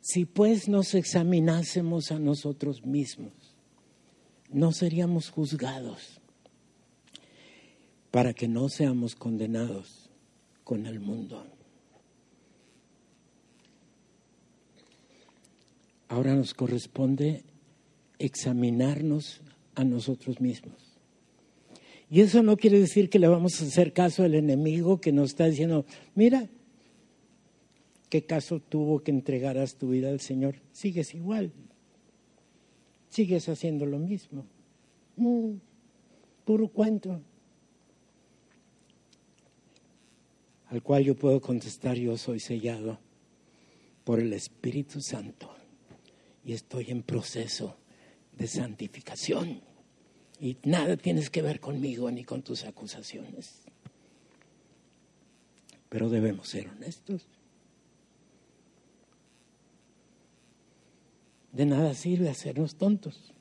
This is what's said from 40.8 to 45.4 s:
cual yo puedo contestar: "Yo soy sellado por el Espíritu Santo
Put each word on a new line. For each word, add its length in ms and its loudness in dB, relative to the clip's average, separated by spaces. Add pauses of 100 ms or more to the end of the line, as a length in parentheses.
cual 200 4
yo 120 4
puedo 260 4
contestar: 560 -4
"Yo 200 -2
soy 220 -6
sellado 600 -6 (1040)
por 160 2
el 120 -2
Espíritu 720 -8
Santo 480 -12 (960)